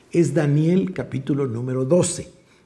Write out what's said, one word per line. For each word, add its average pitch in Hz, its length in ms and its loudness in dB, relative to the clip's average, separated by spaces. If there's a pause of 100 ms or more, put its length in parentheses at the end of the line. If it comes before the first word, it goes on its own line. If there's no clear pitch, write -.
(120)
es 160 220 2
Daniel 160 580 2
capítulo 135 540 -4
número 127 400 -4
doce. - 460 0 (340)